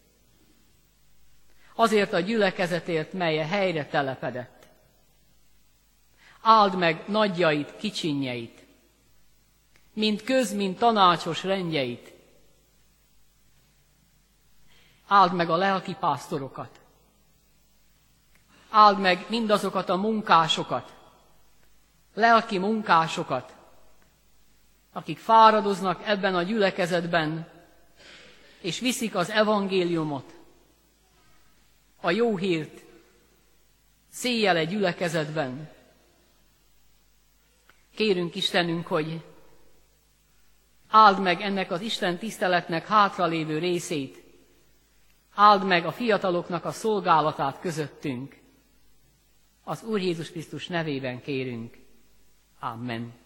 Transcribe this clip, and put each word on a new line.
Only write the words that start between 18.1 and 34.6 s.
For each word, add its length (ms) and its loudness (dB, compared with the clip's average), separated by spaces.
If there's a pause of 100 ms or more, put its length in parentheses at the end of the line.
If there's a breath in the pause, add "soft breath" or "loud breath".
Áld 300 6
meg 300 0
mindazokat 600 -2
a 60 0
munkásokat, 960 0 (1200)
lelki 440 4
munkásokat, 1000 0 (1400)
akik 260 -10
fáradoznak 880 4
ebben 300 0
a 80 0
gyülekezetben, 1160 -2 (1000 loud breath)
és 180 -6
viszik 360 -4
az 140 -2
evangéliumot, 1120 -2 (1600)
a 100 0
jó 260 0
hírt 460 -4 (1300)
széjjel 480 0
egy 120 -2